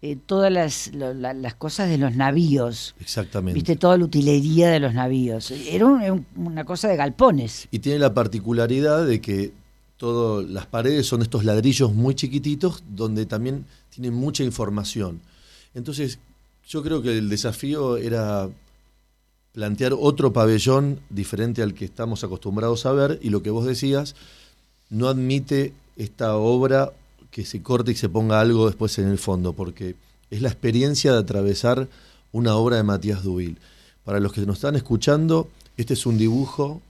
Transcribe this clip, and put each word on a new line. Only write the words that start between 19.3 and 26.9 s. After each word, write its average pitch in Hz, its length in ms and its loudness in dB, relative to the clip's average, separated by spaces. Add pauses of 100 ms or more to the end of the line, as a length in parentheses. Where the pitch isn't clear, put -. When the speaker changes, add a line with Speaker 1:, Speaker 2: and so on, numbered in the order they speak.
Speaker 2:
plantear 110 460 -2
otro 143 340 2
pabellón 131 680 2 (100)
diferente 107 520 -4
al 107 120 -2
que 101 120 -10
estamos 113 360 -8
acostumbrados 107 640 -4
a 131 60 2
ver, 139 280 2
y 113 100 -4
lo 208 120 0
que 107 80 -4
vos 117 160 -2
decías, 135 480 -2 (760)
no 113 180 0
admite 139 640 0 (240)
esta 110 400 -4
obra 127 560 2 (380)